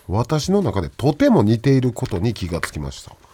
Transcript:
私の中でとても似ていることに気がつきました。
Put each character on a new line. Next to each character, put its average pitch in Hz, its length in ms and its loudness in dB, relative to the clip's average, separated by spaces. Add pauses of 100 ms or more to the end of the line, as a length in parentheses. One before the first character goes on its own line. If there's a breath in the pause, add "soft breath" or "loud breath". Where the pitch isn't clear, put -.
私 131 460 -2
の 202 80 2
中 98 200 -2
で 78 60 -4
と - 240 -2
て 277 180 2
も 175 140 6
似 110 160 4
て 135 160 4
い 131 60 2
る 123 100 0
こ - 160 -6
と 101 100 -4
に 107 160 -2
気 92 140 -8
が 80 140 -4
つ - 100 -10
き - 80 -8
ま 69 120 -8
し - 120 -16
た。 - 100 -20 (200 loud breath)